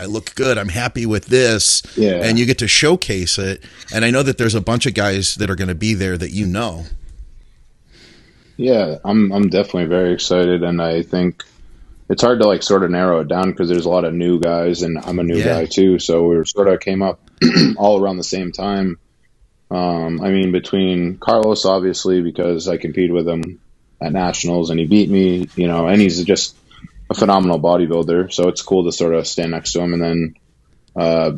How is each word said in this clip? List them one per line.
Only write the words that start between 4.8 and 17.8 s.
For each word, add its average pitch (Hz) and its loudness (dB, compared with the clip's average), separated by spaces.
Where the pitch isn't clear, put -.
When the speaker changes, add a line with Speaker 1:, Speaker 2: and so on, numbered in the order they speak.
Speaker 1:
of 123 -2
guys 98 -2
that 104 -4
are 95 -4
gonna 92 -4
be 107 -2
there 92 -2
that 80 -8
you 101 -4
know. 87 -6
Speaker 2:
Yeah, 110 0
I'm, 101 2
I'm 101 2
definitely 90 0
very 90 0
excited, 90 0
and 85 -2
I 82 -2
think 90 -4
it's 95 0
hard 120 4
to, 107 6
like, 95 2
sort 95 2
of 87 0
narrow 87 2
it 76 -6
down 92 0
'cause 87 -2
there's 87 0
a 85 0
lot 90 2
of 82 -2
new 87 2
guys, 85 0
and 82 -2
I'm 87 -6
a 85 -2
new 85 0
Speaker 1:
Yeah. 80 0
Speaker 2:
guy 80 -2
too, 92 4
so 85 2
we 82 2
sort 98 2
of 92 4
came 95 -2
up 95 -2
<clears throat> - 4
all 101 4